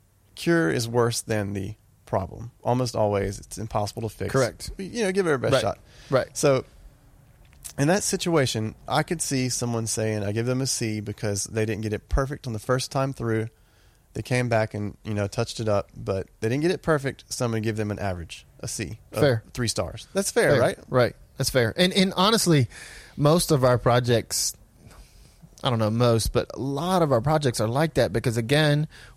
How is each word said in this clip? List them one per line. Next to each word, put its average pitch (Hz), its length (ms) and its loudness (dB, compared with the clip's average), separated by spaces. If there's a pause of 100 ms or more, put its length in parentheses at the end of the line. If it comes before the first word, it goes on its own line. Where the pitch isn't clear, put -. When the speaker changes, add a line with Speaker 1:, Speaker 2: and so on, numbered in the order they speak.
(360)
Speaker 1:
cure 165 360 2
is 120 160 -2
worse 117 340 0
than 104 320 -2
the 101 220 -6 (300)
problem. 113 460 -6 (120)
Almost 120 320 0
always, 101 440 0
it's - 180 -16
impossible 107 460 -4
to 110 60 -4
fix. 98 220 -8
Speaker 2:
Correct. 127 460 0
Speaker 1:
But, 196 80 -8
you 220 180 -4
know, 190 80 0
give 185 160 0
it 156 40 2
our 139 60 2
best 117 160 0
Speaker 2:
Right. 127 80 4
Speaker 1:
shot. 104 180 -2 (300)
Speaker 2:
Right. 131 180 2 (100)
Speaker 1:
So, 135 280 4 (1120)
in 143 100 2
that 196 160 2
situation, 139 680 0 (140)
I 147 160 0
could 160 180 -6
see 127 280 -2
someone 117 360 -4
saying, 110 380 -2
"I 101 80 -4
give 117 140 -2
them 127 160 -2
a 135 60 -4
C 107 340 -4
because 101 440 -4
they 110 200 -2
didn't 107 180 -4
get 107 100 -4
it - 160 -8
perfect 135 380 -2
on 120 60 -6
the 107 60 -6
first 131 320 -2
time 135 220 -2
through. 113 360 -2 (640)
They - 80 -6
came 123 280 0
back 110 240 0
and, 104 300 -6
you 110 100 -6
know, 104 140 0
touched - 320 -4
it 113 80 -4
up, 101 280 0
but 98 320 -6 (120)
they 110 100 -2
didn't 135 120 0
get 170 100 2
it 175 100 -4
perfect, 139 480 -2
so - 160 -4
I'm 113 60 0
gonna 113 100 -2
give 107 140 -2
them 107 160 -2
an 101 80 -6
average, 90 460 -6 (160)
a - 60 -8
C, 107 320 -8 (120)
of 107 80 -4
Speaker 2:
Fair. 123 240 2 (100)
Speaker 1:
three 120 140 -4
stars." - 460 -6
That's 196 180 -2
fair, 196 200 4
Speaker 2:
Fair. 131 100 4
Speaker 1:
right? 165 180 0 (100)
Speaker 2:
Right. 123 260 2 (220)
That's 127 120 0
fair. 117 260 2
And, 185 180 2
and 190 220 2
honestly, 185 540 4 (480)
most 151 340 4
of 135 140 2
our 123 120 6
projects, 120 800 2 (1080)
I 143 60 0
don't 117 100 0
know 107 100 2
most, 117 420 2
but - 220 0
a - 60 -10
lot 147 420 0
of 151 100 2
our 120 100 4
projects 147 380 2
are 110 80 2
like 147 280 0
that 110 180 2
because, 117 240 0
again, 147 500 2 (300)